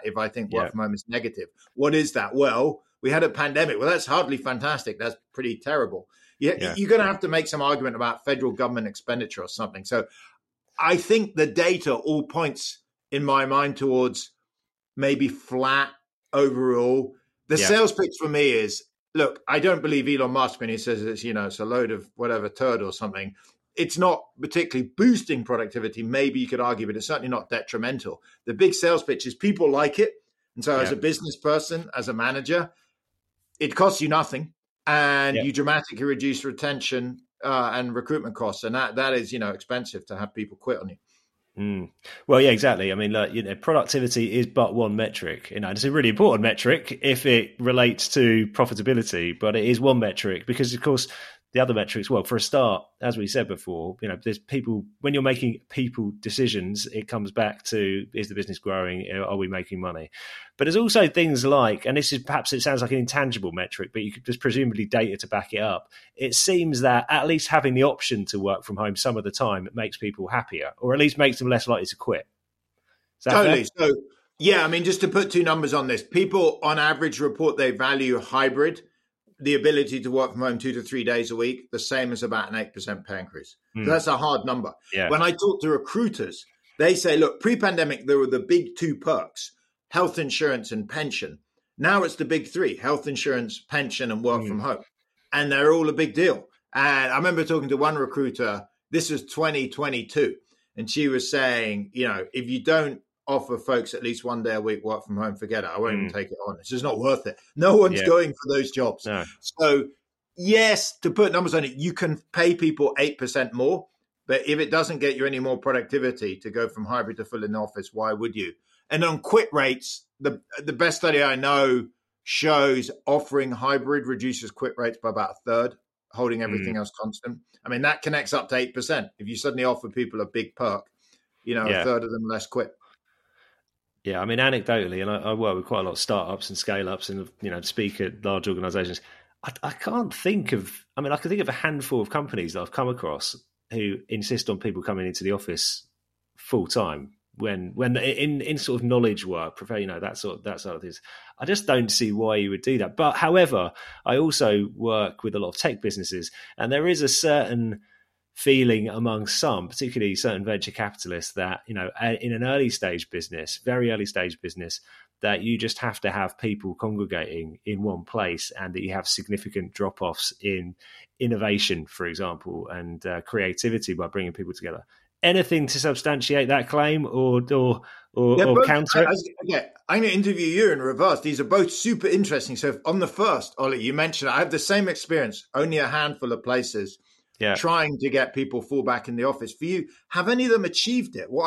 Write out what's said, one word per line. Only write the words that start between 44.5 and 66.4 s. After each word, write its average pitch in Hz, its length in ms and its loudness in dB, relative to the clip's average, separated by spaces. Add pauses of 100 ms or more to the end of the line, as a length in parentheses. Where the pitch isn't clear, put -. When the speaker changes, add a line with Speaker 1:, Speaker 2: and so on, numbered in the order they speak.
Speaker 2:
one 107 220 0
metric. 107 540 -6
You 107 100 -8
know, 95 80 -6
it's 101 160 -4
a 139 60 0
really 139 180 4
important 110 320 6
metric 117 600 0
if 131 240 2
it 120 340 6
relates 123 500 2
to 113 380 6
profitability, 107 920 0
but 107 160 2
it 107 80 0
is 120 160 4
one 131 200 6
metric 95 460 -2
because, 123 280 -2
of 123 80 -6
course, 135 260 2 (460)
the 123 80 4
other 123 120 2
metrics, 104 360 -2
well, 110 160 2
for 127 100 -2
a 107 60 0
start, 120 420 2 (160)
as 117 180 -2
we 101 100 -4
said 113 200 -2
before, 90 540 -8
you - 80 -6
know, 90 120 -6
there's 107 160 -4
people, 120 460 -4 (160)
when 143 140 -2
you're 139 100 2
making 127 460 0
people 120 500 -2
decisions, 104 680 -2
it 107 200 -10
comes 104 240 -6
back 107 320 -2
to, 98 500 -2
is 104 140 -6
the 104 80 -12
business 101 240 -6
growing? 95 500 -4
Are 98 280 -4
we 95 100 -2
making 92 320 -6
money? 85 320 -8 (460)
But 139 80 2
there's 160 100 2
also 220 320 6
things 147 380 4
like, 131 400 4
and 127 100 0
this 147 160 0
is, 123 120 -2
perhaps 143 280 -2
it 131 80 0
sounds 135 220 0
like 120 100 0
an 135 60 2
intangible 120 560 -2
metric, 92 400 -6
but 110 80 -4
you 104 100 -6
could, - 140 -16
there's 120 100 -2
presumably 120 480 0
data 107 320 0
to - 120 -10
back 101 260 -4
it 104 80 -2
up. 101 320 -4 (240)
It 123 180 -4
seems 165 460 2